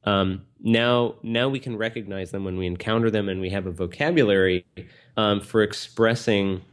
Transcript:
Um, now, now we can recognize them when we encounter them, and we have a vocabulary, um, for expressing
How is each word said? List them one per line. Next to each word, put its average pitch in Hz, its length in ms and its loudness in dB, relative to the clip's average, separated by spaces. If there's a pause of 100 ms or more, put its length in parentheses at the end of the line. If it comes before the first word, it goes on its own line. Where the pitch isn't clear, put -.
Um, 95 420 0 (160)
now, 120 640 2
now 117 260 -2
we 135 100 -4
can 117 180 -8
recognize 101 520 -6
them 98 140 -6
when 92 140 -6
we 92 100 -4
encounter 110 420 0
them, 104 180 0
and 95 140 -4
we 92 80 -4
have 98 160 -4
a 92 60 -6
vocabulary, 95 960 2 (520)
um, 104 240 2
for 110 220 2
expressing 104 1000 0 (100)